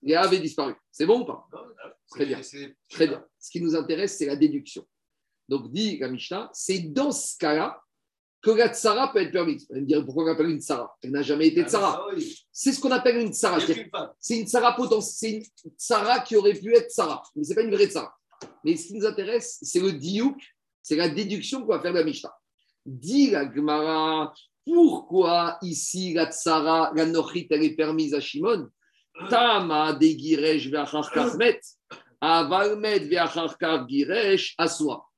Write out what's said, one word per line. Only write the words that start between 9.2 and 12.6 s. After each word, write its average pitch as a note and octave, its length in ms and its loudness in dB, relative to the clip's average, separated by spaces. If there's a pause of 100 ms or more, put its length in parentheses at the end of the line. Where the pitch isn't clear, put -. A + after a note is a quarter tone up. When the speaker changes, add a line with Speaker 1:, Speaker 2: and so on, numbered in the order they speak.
Speaker 1:
être D3+ 100 -4
permise. E3 340 -2
Vous - 80 -18
allez C3 80 -6
me C#3 60 -6
dire, D3+ 160 2
pourquoi C3+ 200 -2
on D#3+ 40 0
appelle D#3+ 220 0
une D3 100 -4
tsara ? B2 420 -6
Elle B2+ 80 -10
n'a C#3+ 120 -2
jamais D3 260 4
été D#3+ 140 4
Speaker 2:
Ah, - 60 0
Speaker 1:
tsara. G3 400 0
Speaker 2:
ah G3 60 -6
oui. - 380 -8
Speaker 1:
C'est - 200 0